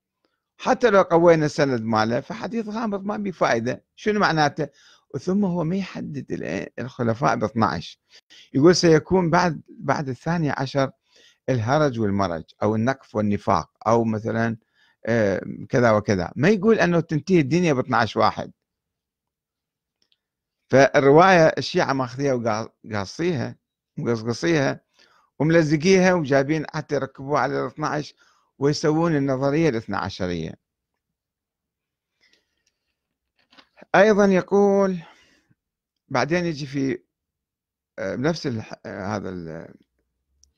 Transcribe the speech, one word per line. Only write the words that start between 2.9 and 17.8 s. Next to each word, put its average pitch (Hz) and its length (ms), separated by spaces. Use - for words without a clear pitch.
ما 208 120
بيه 202 140
فائدة. 123 520
شنو 214 240
معناته؟ 151 480
ثم 196 260
هو 175 180
ما 165 120
يحدد 165 560
ال-، 82 380
الخلفاء 120 560
باثناعش، 107 640
يقول: 156 220
"سيكون 170 540
بعد، 175 320
بعد 139 300
الثاني 160 400
عشر 135 420
الهرج 127 500
والمرج، 98 440
أو 107 120
النقف 117 400
والنفاق، 101 540
أو 117 160
مثلًا، 113 540
آه، 107 360
كذا 123 220
وكذا". 101 440
ما 147 140
يقول 214 300
أنه 175 200
تنتهي 165 400
الدنيا 156 340
باثناعش 120 440